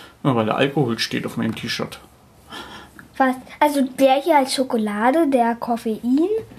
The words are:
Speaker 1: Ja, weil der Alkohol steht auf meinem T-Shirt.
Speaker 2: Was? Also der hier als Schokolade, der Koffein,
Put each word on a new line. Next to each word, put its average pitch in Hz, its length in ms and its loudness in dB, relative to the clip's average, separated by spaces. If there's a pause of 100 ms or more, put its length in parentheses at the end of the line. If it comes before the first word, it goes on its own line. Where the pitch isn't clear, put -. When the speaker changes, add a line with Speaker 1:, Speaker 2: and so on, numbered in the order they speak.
(240)
Speaker 1:
Ja, 135 120 0
weil 113 100 0
der 113 100 0
Alkohol 135 420 0
steht - 300 -6
auf - 100 -8
meinem 113 160 -2
T-Shirt. - 460 -8 (1200)
Speaker 2:
Was? 262 180 2 (240)
Also 285 220 2 (180)
der 269 240 6
hier 320 140 4
als 262 180 2
Schokolade, 254 720 0
der 233 280 2
Koffein, 240 720 0 (320)